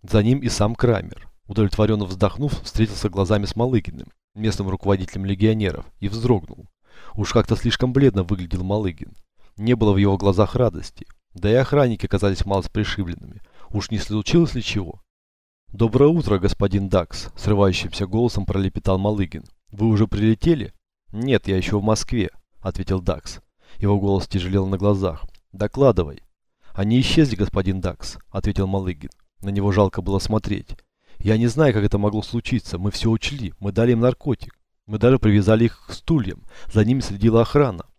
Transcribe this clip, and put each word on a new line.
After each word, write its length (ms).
За 200
ним 160
и 100
сам 260
Крамер. 540
Удовлетворённо 580
вздохнув, 580
встретился 460
глазами 360
с 120
Малыгиным, 520
местным 320
руководителем 560
легионеров, 600
и 100
вздрогнул. 600
Уж 180
как-то 240
слишком 360
бледно 300
выглядел 400
Малыгин. 540
Не 180
было 180
в 40
его 200
глазах 380
радости. 520
Да 160
и 40
охранники 520
казались 400
малость 240
пришибленными. 720
«Уж 200
не 80
случилось 560
ли 80
чего?» 380
«Доброе 360
утро, 300
господин 500
Дакс», 480
срывающимся 680
голосом 400
пролепетал 520
Малыгин. 460
«Вы 160
уже 200
прилетели?» 680
«Нет, 340
я 100
ещё 220
в 60
Москве», 460
ответил 400
Дакс. 400
Его 180
голос 300
тяжелел 380
на 100
глазах. 480
«Докладывай». 680
«Они 260
исчезли, 340
господин 460
Дакс», 380
ответил 380
Малыгин. 420
На 80
него 240
жалко 300
было 160
смотреть. 580
«Я 200
не 80
знаю, 260
как 100
это 140
могло 240
случиться. 560
Мы 140
всё 200
учли. 480
Мы 140
дали 200
им 80
наркотик. 540
Мы 120
даже 200
привязали 460
их 220
к 80
стульям. 500
За 140
ними 160
следила 400
охрана. 460